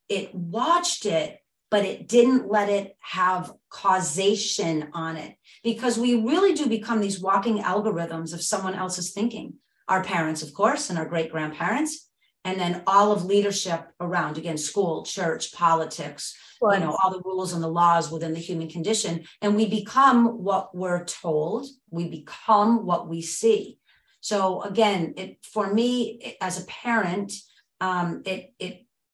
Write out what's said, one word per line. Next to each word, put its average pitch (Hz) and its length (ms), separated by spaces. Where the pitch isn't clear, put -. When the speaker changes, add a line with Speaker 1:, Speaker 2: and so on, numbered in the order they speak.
Speaker 1:
It 196 260
watched 226 720
it, 160 340
but 202 140
it 180 240
didn't 233 420
let 202 200
it 202 300
have 180 520
causation 180 1300
on 160 240
it, 151 180
because 226 360
we 240 240
really 339 320
do 285 120
become 220 360
these 196 180
walking 208 380
algorithms 170 760
of 170 100
someone 190 320
else's 180 380
thinking. 202 420
Our 185 160
parents, 160 400
of 143 120
course, 269 340
and 175 100
our 160 80
great-grandparents, 165 1000
and 190 140
then 175 280
all 202 260
of 175 120
leadership 196 760
around, 156 360
again, 160 220
school, 170 460
church, - 480
politics, 160 840
you 226 80
Speaker 2:
Right. 196 120
Speaker 1:
know, 156 220
all 185 80
the 185 140
rules 185 280
and 165 100
the 165 60
laws 170 420
within 160 220
the 165 80
human 165 280
condition. 170 560
And 208 160
we 214 120
become 240 760
what 196 300
we're 180 300
told, 175 640
we 170 180
become 208 800
what 175 220
we 165 140
see. - 560
So 190 420
again, 202 540
it, - 280
for 202 280
me, 240 500
it, - 180
as 180 220
a - 40
parent, 202 680
um, 180 440
it, 190 340
it 180 280